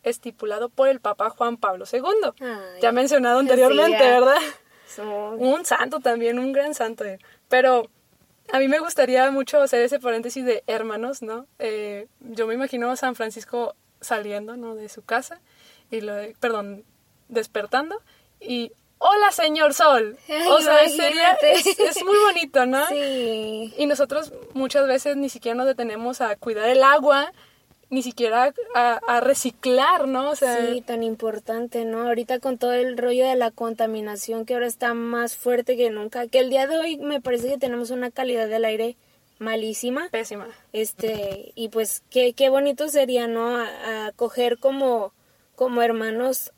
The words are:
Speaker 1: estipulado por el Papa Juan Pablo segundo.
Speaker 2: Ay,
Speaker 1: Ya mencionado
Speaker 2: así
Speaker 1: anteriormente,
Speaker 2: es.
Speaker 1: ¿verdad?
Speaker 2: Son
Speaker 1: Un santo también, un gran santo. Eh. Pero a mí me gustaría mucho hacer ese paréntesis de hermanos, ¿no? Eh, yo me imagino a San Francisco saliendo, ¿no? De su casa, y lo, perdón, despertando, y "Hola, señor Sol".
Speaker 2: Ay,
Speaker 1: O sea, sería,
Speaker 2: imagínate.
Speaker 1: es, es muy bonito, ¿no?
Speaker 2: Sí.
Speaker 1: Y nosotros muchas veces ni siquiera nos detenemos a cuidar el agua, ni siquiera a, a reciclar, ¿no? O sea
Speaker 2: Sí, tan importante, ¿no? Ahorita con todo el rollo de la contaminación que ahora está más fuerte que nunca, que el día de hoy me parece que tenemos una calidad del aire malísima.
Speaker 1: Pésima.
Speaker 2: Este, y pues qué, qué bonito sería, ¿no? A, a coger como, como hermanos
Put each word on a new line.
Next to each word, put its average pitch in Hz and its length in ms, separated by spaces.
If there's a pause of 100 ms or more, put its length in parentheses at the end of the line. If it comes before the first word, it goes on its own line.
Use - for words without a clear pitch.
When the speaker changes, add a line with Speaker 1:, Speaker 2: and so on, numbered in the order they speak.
Speaker 1:
estipulado 226 640
por 269 200
el 269 120
Papa 208 300
Juan 233 260
Pablo 190 300
segundo. 349 540
Speaker 2:
Ay, 196 420
Speaker 1:
Ya 233 100
mencionado 254 460
Speaker 2:
así 277 100
Speaker 1:
anteriormente, 269 560
Speaker 2:
es. 247 60 (100)
Speaker 1:
¿verdad? 269 160 (580)
Speaker 2:
Son 208 460
Speaker 1:
Un 277 240
santo 254 360
también, 233 380
un 262 140
gran 285 220
santo. 220 300
Eh. 190 140 (300)
Pero 254 400 (640)
a 262 60
mí 269 100
me 302 120
gustaría 269 500
mucho 269 320
hacer 247 200
ese 254 180
paréntesis 240 440
de 233 220
hermanos, 226 560
¿no? 226 240 (140)
Eh, 214 480 (120)
yo 226 260
me 226 80
imagino 254 360
a 254 60
San 254 180
Francisco 226 600 (240)
saliendo, 208 560
¿no? 226 180
De 214 140
su - 160
casa, 262 360 (520)
y 226 80
lo, 208 120 (280)
perdón, 208 440 (440)
despertando, 262 760 (380)
y 240 320 (300)
"Hola, 403 300
señor 311 420
Sol". 254 420 (120)
Speaker 2:
Ay, 320 200
Speaker 1:
O 294 120
sea, 302 180 (100)
sería, 320 520
Speaker 2:
imagínate. 302 140
Speaker 1:
es, 349 240 (180)
es 359 80
muy 403 120 (100)
bonito, 320 400
¿no? 269 220
Speaker 2:
Sí. 226 880
Speaker 1:
Y 294 100
nosotros 285 460 (220)
muchas 269 320
veces 269 300
ni 277 120
siquiera 233 280
nos 254 100
detenemos 240 540
a 214 160
cuidar 220 320
el 262 140
agua, 285 500 (580)
ni 254 120
siquiera 240 520 (200)
a, 240 320
a 240 140
reciclar, 269 880
¿no? 269 220
O 294 60
sea 247 200 (100)
Speaker 2:
Sí, 240 140
tan 233 220
importante, 226 840
¿no? 226 220
Ahorita 240 320
con 262 180
todo 247 160
el 247 240
rollo 247 300
de 262 100
la 240 140
contaminación 220 960
que 254 80
ahora 240 120
está 233 280
más 233 420
fuerte 247 400
que 233 140
nunca, 220 360
que 254 120
el 254 100
día 262 180
de 320 120
hoy 320 180
me 285 240
parece 247 280
que 277 100
tenemos 240 320
una 247 200
calidad 240 380
del 226 160
aire 226 320 (420)
malísima. 226 720
Speaker 1:
Pésima. 220 380 (240)
Speaker 2:
Este, 214 840
y 226 140
pues 220 420
qué, 247 220
qué 269 160
bonito 277 400
sería, 254 380
¿no? 233 300
A, 220 500
a 208 60
coger 240 460
como, 262 540 (440)
como 240 260
hermanos 233 760